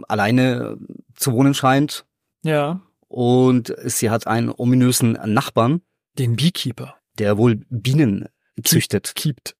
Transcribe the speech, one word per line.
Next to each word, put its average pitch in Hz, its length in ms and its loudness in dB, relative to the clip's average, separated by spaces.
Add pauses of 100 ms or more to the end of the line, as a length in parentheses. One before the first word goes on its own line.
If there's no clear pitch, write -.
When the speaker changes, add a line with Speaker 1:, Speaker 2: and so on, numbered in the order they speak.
Speaker 1:
alleine 120 680 0 (360)
zu - 200 -4
wohnen 135 200 4
scheint. 139 520 0 (380)
Speaker 2:
Ja. 156 380 -2 (320)
Speaker 1:
Und 127 720 2
sie 120 260 -2
hat 113 160 -2
einen 117 300 0
ominösen 123 720 2
Nachbarn. 117 560 0 (360)
Speaker 2:
Den 117 200 0
Beekeeper. 127 580 -4 (240)
Speaker 1:
Der 104 180 0
wohl 110 220 4 (100)
Bienen 127 600 0 (340)
züchtet. - 520 -2
Speaker 2:
Keept. - 440 -8